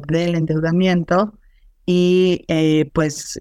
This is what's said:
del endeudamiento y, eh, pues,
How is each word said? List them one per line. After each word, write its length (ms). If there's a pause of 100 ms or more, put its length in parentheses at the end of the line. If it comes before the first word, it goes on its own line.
del 260
endeudamiento 1040 (480)
y, 600
eh, 460
pues, 480